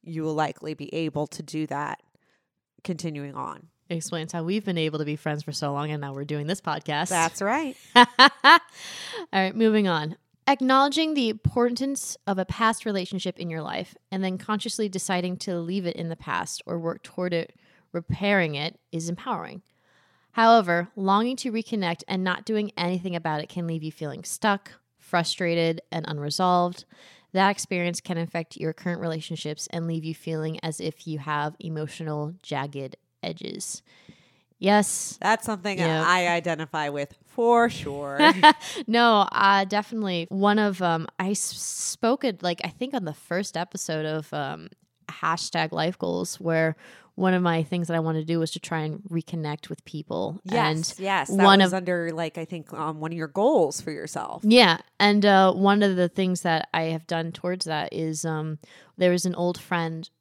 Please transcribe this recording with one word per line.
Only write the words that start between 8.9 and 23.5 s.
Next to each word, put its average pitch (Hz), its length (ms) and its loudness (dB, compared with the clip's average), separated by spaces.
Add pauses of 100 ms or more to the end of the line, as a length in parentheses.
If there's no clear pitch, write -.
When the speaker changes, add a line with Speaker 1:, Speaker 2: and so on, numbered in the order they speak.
Speaker 2:
right, 190 220 0
moving 214 320 4
on. 160 300 0 (300)
Acknowledging 277 640 4
the 254 160 2
importance 247 880 -2 (100)
of 196 100 0
a 185 80 -2
past - 400 0
relationship 190 540 -4
in 170 100 -8
your 160 120 -8
life - 340 -8 (160)
and 190 120 -2
then 185 140 -2
consciously 214 520 -4
deciding 180 480 -4
to 180 220 -6
leave 180 260 -4
it 175 100 -4
in 165 140 -6
the 165 80 -6
past - 480 -6
or - 140 -6
work 165 220 -6
toward 180 320 -6
it, 165 200 -4 (400)
repairing 175 640 0
it 147 220 -6 (140)
is 165 160 -6
empowering. - 540 -8 (720)
However, 208 640 6
longing 208 420 2
to 247 140 -6
reconnect 208 560 -4
and 185 160 -2
not 185 220 -2
doing 214 300 -2
anything 175 400 -4
about 160 260 -4
it - 80 -12
can 170 180 -6